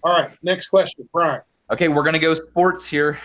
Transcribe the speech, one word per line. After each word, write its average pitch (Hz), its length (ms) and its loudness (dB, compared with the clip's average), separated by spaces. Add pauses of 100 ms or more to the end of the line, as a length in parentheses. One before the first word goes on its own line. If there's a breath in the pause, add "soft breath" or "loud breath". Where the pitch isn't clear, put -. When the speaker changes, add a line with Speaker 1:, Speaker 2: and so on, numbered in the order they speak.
Speaker 1:
All 170 100 2
right, 156 200 0 (100)
next 180 260 -2
question, 170 460 0
Brian. 160 260 0 (300)
Speaker 2:
Okay, 170 180 0
we're 147 140 2
gonna 160 160 2
go 160 160 2
sports 180 520 -2
here. 147 380 -2